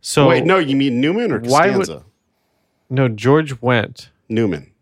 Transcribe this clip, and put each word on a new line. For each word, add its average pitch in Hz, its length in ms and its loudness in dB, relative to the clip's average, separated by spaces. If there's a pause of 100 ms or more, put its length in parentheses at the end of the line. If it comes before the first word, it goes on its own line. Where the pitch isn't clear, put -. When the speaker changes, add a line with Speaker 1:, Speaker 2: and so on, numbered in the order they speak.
Speaker 1:
So - 280 2
Speaker 2:
Wait, 165 180 2
no, 185 120 2
you 139 180 -2
mean 135 240 0
Newman 190 300 -2
or 113 100 -2
Speaker 1:
why 135 280 2
would 196 100 0 (100)
Speaker 2:
Costanza? 73 160 -14 (840)
Speaker 1:
No, 131 200 0
George 131 520 0
Wendt. 120 480 -2 (220)
Speaker 2:
Newman. 104 400 -4 (120)